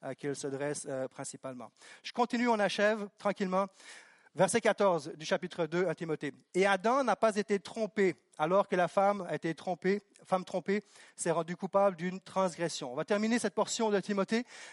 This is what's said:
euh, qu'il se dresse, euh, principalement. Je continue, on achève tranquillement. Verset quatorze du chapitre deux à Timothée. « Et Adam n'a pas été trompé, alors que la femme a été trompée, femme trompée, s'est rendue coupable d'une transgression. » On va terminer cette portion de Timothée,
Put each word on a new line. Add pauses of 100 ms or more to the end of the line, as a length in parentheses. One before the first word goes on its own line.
euh,
qu'il
se
dresse,
euh,
principalement. (320)
Je
continue,
on
achève (100)
tranquillement. (680)
Verset
quatorze
du
chapitre
deux
à
Timothée. « (200)
Et
Adam
n'a
pas
été
trompé, (200)
alors
que
la
femme
a
été
trompée, (240)
femme
trompée, (320)
s'est
rendue
coupable
d'une
transgression. »
On
va
terminer
cette
portion
de
Timothée, (280)